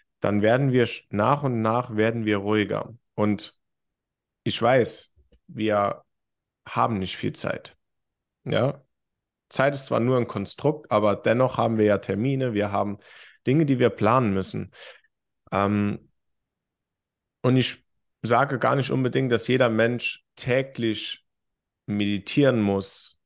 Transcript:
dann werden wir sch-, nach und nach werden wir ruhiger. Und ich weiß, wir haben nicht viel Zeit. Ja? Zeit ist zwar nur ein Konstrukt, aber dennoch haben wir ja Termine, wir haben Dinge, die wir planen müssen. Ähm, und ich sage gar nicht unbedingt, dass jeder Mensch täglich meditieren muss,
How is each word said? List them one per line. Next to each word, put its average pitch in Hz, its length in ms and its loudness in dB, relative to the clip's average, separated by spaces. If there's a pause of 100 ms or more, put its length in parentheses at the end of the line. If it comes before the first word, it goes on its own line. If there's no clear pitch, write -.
(200)
dann 101 220 0
werden 127 300 2
wir 123 140 4
sch-, - 240 -8
nach 123 320 0
und 127 180 -2
nach 113 360 -2
werden 113 280 0
wir 104 140 2
ruhiger. 101 560 -2 (200)
Und 104 440 -2 (840)
ich - 160 -4
weiß, 120 520 2 (360)
wir 107 560 -2 (640)
haben 117 300 0
nicht 92 180 -6
viel - 160 -4
Zeit. - 440 -8 (680)
Ja? 110 380 -2 (640)
Zeit 139 260 0
ist 135 120 -6
zwar 117 140 0
nur 127 180 2
ein 117 100 -2
Konstrukt, - 640 -4
aber 104 240 2
dennoch 120 400 2
haben 113 220 0
wir 107 60 4
ja 104 140 4
Termine, 123 560 -2
wir 101 160 -2
haben 101 280 -4 (480)
Dinge, 151 200 2
die 135 120 2
wir 123 120 4
planen 113 420 2
müssen. 95 380 -6 (840)
Ähm, 101 580 -2 (1300)
und 127 140 4
ich - 280 0 (380)
sage 123 360 0
gar 127 180 2
nicht 135 140 -2
unbedingt, 131 420 -2
dass 113 160 0
jeder 127 200 4
Mensch 117 560 -2 (120)
täglich 120 880 -4 (600)
meditieren 104 760 0
muss, - 640 -2